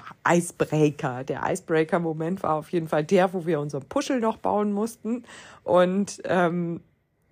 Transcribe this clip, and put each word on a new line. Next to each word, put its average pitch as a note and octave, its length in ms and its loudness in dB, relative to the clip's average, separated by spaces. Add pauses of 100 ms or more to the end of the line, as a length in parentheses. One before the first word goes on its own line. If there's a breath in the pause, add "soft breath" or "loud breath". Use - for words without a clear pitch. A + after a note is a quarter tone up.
(260)
Icebreaker, D3+ 1000 0
der C#3 200 -6
Icebreaker-Moment D#3+ 1000 -2
war D#3 100 0
auf D#3 180 -4
jeden E3 160 -2
Fall D#3 160 0
der, F3+ 300 4
wo F3+ 120 -4
wir E3 140 0
unseren D3 240 -6
Puschel C#4 380 -2
noch A3 160 -2
bauen G#3 340 0
mussten A3+ 540 -4 (380 loud breath)
und, F3+ 600 2
ähm, E3+ 560 0 (520)